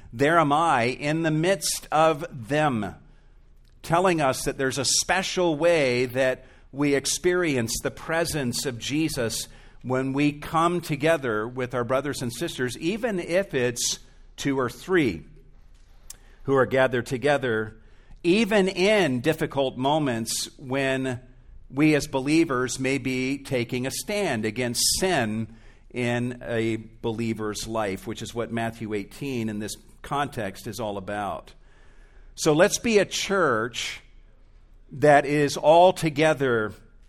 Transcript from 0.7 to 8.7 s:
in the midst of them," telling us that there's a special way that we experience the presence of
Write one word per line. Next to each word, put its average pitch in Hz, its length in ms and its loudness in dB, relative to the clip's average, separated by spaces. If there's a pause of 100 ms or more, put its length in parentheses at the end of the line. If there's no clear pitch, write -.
in 147 400 -2
the 160 80 0
midst 160 600 0
of 160 340 4 (220)
them," 120 480 0 (880)
telling 175 380 2
us 131 220 0
that - 140 -4
there's 131 200 0
a 131 80 -2
special 180 680 0
way 139 500 2
that 127 400 -2 (260)
we 143 220 2
experience 143 880 0
the 135 100 -4
presence 156 760 -2
of 120 140 -6